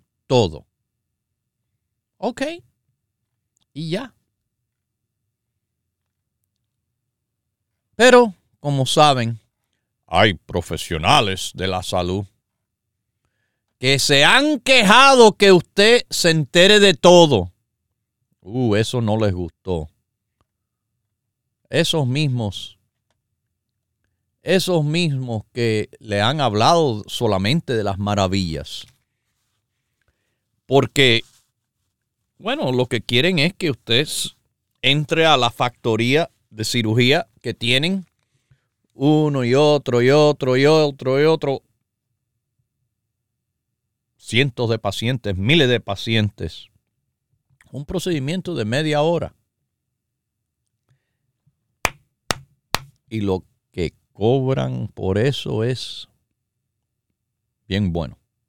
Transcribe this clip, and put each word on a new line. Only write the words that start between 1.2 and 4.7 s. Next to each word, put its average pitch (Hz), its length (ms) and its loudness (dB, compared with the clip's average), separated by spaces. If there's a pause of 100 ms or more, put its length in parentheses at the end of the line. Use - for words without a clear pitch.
Ok. 240 240 -8 (1300)
Y 160 180 -10
ya. 233 220 -8 (3750)